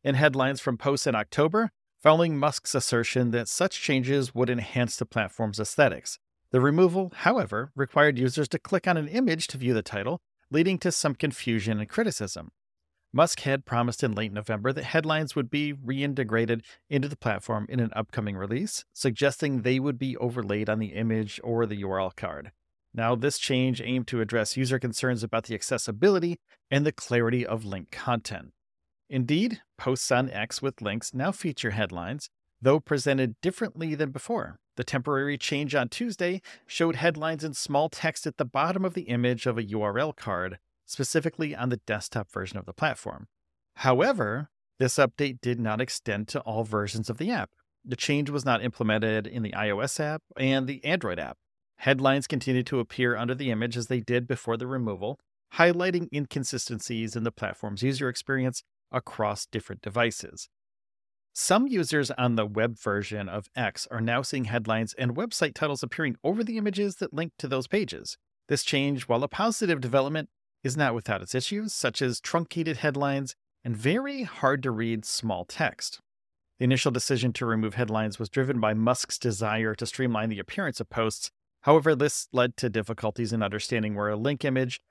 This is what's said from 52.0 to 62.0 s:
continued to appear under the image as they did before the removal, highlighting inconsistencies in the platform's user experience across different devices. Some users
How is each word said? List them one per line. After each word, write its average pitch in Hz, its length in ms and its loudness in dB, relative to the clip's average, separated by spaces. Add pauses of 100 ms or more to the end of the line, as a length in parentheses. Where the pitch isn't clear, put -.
continued 127 400 0
to 135 120 0
appear 120 380 0
under 120 180 -2
the 127 160 -2
image 113 240 -2
as 120 120 -4
they 127 120 0
did 123 260 0
before 117 300 -2
the 123 120 -6
removal, 117 520 -4 (360)
highlighting 175 580 4
inconsistencies 120 1000 -4
in 113 80 -2
the 117 80 0
platform's 101 520 -6
user 135 240 0
experience 127 560 -2 (260)
across 107 580 -4
different 98 340 -8
devices. - 640 -4 (840)
Some 226 340 4
users 156 440 2